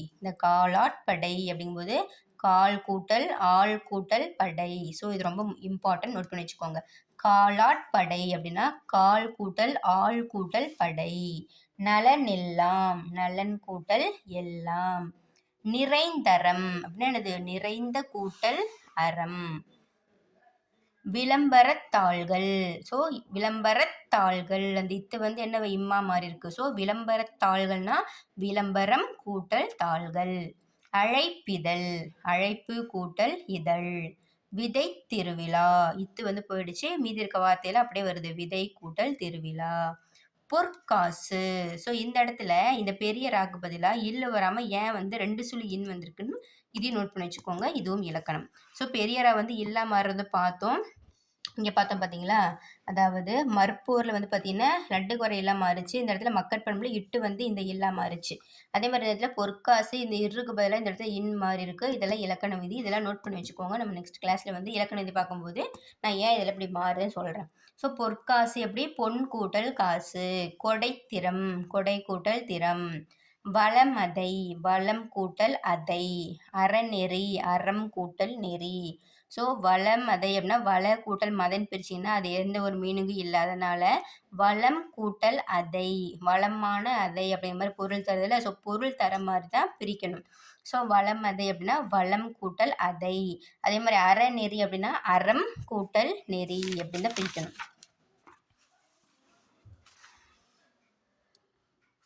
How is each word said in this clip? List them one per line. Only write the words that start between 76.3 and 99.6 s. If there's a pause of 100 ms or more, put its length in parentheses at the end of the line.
அறநெறி,
அறம்
கூட்டல்
நெறி. (520)
So,
வளமதை
அப்படின்னா
வள (120)
கூட்டல்
மதைன்னு
பிரிச்சீங்கன்னா
அது
எந்த
ஒரு
மீனிங்கும்
இல்ல.
அதனால (480)
வளம்
கூட்டல் (120)
அதை, (300)
வளமான
அதை
அப்படிங்கிற
மாதிரி
பொருள்
தருதுல்ல.
So, (100)
பொருள்
தர
மாதிரி
தான்
பிரிக்கணும். (380)
So,
வளமதை
அப்படின்னா
வளம்
கூட்டல்
அதை. (440)
அதே
மாதிரி
அறநெறி
அப்படின்னா (140)
அறம் (200)
கூட்டல் (140)
நெறி (140)
அப்படின்னு
தான்
பிரிக்கணும். (4000)